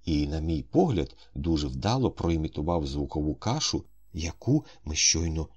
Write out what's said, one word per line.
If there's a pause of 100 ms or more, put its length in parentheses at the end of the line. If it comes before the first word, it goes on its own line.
і,
на
мій
погляд, (200)
дуже
вдало
проімітував
звукову
кашу, (280)
яку (180)
ми
щойно